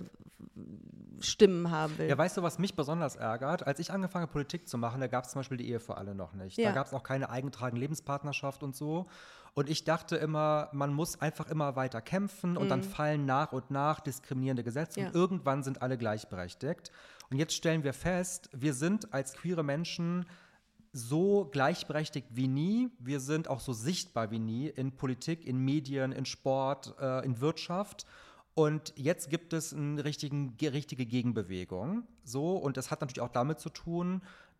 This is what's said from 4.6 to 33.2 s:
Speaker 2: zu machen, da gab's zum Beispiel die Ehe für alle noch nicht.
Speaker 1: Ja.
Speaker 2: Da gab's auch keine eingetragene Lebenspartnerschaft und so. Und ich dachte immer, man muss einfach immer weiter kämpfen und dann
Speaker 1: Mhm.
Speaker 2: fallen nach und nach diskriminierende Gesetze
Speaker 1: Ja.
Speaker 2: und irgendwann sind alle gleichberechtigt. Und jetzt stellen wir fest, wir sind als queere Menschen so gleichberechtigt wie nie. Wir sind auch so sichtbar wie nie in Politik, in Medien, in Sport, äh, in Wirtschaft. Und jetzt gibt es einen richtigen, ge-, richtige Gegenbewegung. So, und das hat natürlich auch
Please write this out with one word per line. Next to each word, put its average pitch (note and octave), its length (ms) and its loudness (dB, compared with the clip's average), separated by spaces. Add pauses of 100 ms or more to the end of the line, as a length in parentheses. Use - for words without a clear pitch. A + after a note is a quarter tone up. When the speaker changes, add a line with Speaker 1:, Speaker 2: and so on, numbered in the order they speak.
Speaker 2:
zu B2+ 100 -4
machen, A#2 220 0
da C3 80 0
gab's B2 240 -2
zum C#3+ 80 -4
Beispiel B2+ 180 -4
die A#2+ 120 -4
Ehe A#2 100 0
für - 180 -8
alle G2+ 160 -6
noch F#2 200 -8
nicht. F#2+ 240 -10
Speaker 1:
Ja. - 120 4
Speaker 2:
Da - 60 4
gab's C3+ 180 0
auch C3 100 -4
keine C3+ 260 -2
eingetragene B2 500 -2
Lebenspartnerschaft C#3+ 840 -4
und C3+ 120 -6
so. D#3+ 320 -2 (460)
Und C#3+ 160 2
ich - 160 -2
dachte D#3+ 320 2
immer, D3+ 560 2
man C#3+ 200 0
muss D#3 280 0
einfach D#3 260 0
immer C#3+ 300 0
weiter B2+ 240 0
kämpfen F#3 560 0
und C3 120 2
dann C3 120 4
Speaker 1:
Mhm. - 20 -2
Speaker 2:
fallen D3+ 420 2
nach C3+ 280 2
und C3 180 -4
nach C#3+ 300 2
diskriminierende C3 640 -2
Gesetze C3+ 360 -2
Speaker 1:
Ja. F#3+ 80 0
Speaker 2:
und - 80 -2
irgendwann D3 480 2
sind C3+ 180 -4
alle B2+ 160 0
gleichberechtigt. A2 920 -4 (400)
Und C3+ 60 0
jetzt D#3+ 180 0
stellen D#3+ 280 2
wir C3+ 100 0
fest, - 600 -2
wir C#3+ 200 0
sind F3 400 0
als C#3 200 -2
queere E3+ 300 0
Menschen E3+ 600 0 (720)
so F3 540 4
gleichberechtigt D3 800 0
wie B2+ 160 2
nie. G3 420 2 (100)
Wir C3+ 200 -2
sind D3+ 300 0
auch C3 100 -2
so C3 140 -4
sichtbar A2+ 580 -2
wie A2+ 80 0
nie A2+ 300 0
in C3 260 -2
Politik, C#3 500 -2
in B2+ 120 0
Medien, C3+ 560 2
in C3 120 -4
Sport, C3+ 760 0
äh, C3 240 0
in A#2+ 160 0
Wirtschaft. F3 640 -2 (480)
Und D3+ 420 2
jetzt D3 340 -2
gibt E3 220 -4
es D#3+ 220 -2
einen D3 260 -2
richtigen, C#3+ 560 -2
ge-, D#3 140 0
richtige C3+ 360 -2
Gegenbewegung. A2+ 1000 0 (200)
So, D3+ 320 0
und C#3 220 0
das - 140 -4
hat D3+ 100 -2
natürlich C3 180 -4
auch B2 140 -2